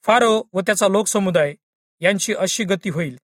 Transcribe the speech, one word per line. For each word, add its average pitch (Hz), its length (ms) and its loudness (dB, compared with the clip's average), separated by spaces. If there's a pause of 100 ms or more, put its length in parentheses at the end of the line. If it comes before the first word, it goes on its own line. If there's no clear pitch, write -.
फारो 220 400 4 (100)
व 180 80 -2
त्याचा 202 280 0
लोकसमुदाय 190 640 0 (460)
यांची 196 340 0
अशी 190 300 -4
गती 190 260 -4
होईल 143 340 -6